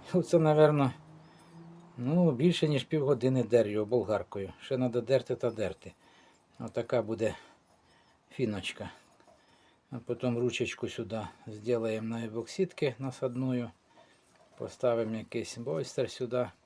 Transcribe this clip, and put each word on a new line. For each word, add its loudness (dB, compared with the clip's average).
Оце, 4
напевно, 6
ну, 4
більше, 4
ніж 2
півгодини 2
дер 6
його 0
болгаркою. -2
Ще -4
треба 0
дерти 0
та -2
дерти. -6
Отака -2
буде -2
фіночка. -6
А -10
потім -2
ручечку -2
сюди -8
зробимо -2
на -6
епоксидки -4
насадною. -4
Поставимо 0
якийсь -8
бойстер -4
сюди. -4